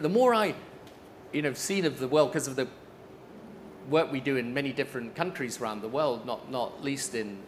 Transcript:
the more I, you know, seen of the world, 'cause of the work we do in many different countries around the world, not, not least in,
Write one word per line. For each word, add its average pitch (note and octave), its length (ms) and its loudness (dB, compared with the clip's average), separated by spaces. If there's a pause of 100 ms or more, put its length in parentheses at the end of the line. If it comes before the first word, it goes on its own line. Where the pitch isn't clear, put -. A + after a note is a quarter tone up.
the D3+ 80 4
more A#3+ 240 8
I, G#3+ 200 4 (800)
you D3 100 0
know, C#3+ 120 2
seen F#3+ 320 0
of C3 140 0
the C3 100 -2
world, D3 240 6
'cause C#3+ 120 0
of C3 120 -2
the B2+ 100 2 (1200)
work D#3 220 4
we C#3 80 0
do C3+ 160 2
in A#2+ 180 0
many C#3 200 0
different A#2 420 -4
countries D3+ 460 -2
around G#2+ 200 -4
the G#2+ 60 -6
world, B2 380 0
not, A#2+ 260 -6
not B2 320 -4
least C#3 320 -2
in, G#2 220 -4 (100)